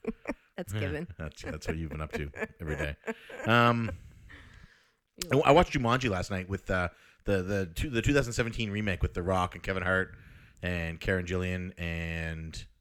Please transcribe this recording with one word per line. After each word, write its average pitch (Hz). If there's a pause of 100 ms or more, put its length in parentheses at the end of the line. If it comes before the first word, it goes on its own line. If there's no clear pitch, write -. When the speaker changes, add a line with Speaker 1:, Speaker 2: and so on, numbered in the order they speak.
Speaker 1:
<laughs> -
That's 131
Speaker 2:
<laughs> 107
Speaker 1:
given. 151 (100)
Speaker 2:
that's, 78
that's -
what 80
you've 80
been 78
up 76
to 73 (320)
every 76
day. 73 (500)
Um, 117 (1300)
Speaker 1:
You 175
Speaker 2:
I, 131
Speaker 1:
like 156
Speaker 2:
I 139
watched 170
Jumanji 127
last 92
night 92
with, 98
uh, 90 (360)
the, 98
the 98
two, -
the 113
two 143
thousand 123
seventeen 113
remake 101
with -
The 90
Rock 90
and 85
Kevin 92
Hart 92 (500)
and 85
Karen 92
Gillian 90
and 82 (180)